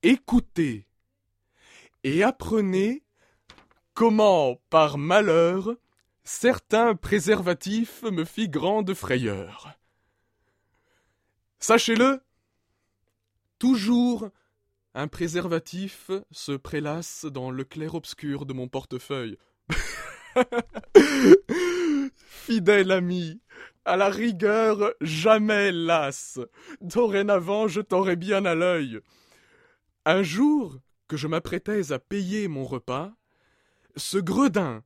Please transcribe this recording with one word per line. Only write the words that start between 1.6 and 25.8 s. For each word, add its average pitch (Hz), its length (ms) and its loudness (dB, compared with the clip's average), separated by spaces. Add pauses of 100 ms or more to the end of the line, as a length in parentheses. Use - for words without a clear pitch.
et 147 200 0
apprenez 208 840 0 (880)
comment, 208 600 4 (140)
par 151 280 4
malheur, 180 800 2 (480)
certain 226 680 0
préservatif 202 1080 -2
me 185 220 -4
fit 208 240 -6
grande 185 460 -2
frayeur. 104 840 -6 (1800)
Sachez-le, 233 600 2 (1400)
toujours 240 720 2 (640)
un 147 140 -6
préservatif 175 1040 -6 (220)
se - 200 -10
prélasse 147 720 -8
dans 131 260 -8
le 131 140 -8
clair-obscur 151 800 -10
de 135 80 -10
mon 127 160 -8
portefeuille. 127 680 -10 (300)
<laughs> 294 2500 2
Fidèle 196 720 0
ami, 180 500 -2 (440)
à 175 120 0
la 196 120 2
rigueur, 208 920 0
jamais 202 720 2
las. 165 680 -2 (420)